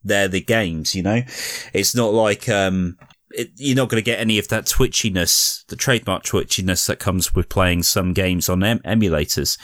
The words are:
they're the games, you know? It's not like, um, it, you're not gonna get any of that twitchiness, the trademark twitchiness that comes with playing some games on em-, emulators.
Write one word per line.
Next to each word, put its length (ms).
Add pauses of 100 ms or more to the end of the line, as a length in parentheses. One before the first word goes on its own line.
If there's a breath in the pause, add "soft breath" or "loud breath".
they're 240
the 140
games, 520
you 80
know? 200 (520 loud breath)
It's 220
not 180
like, 360
um, 480 (340)
it, 240
you're 220
not 100
gonna 140
get 180
any 200
of 100
that 160
twitchiness, 1000
the 100
trademark 460
twitchiness 640
that 120
comes 340
with 140
playing 360
some 280
games 380
on 120
em-, 180
emulators. 840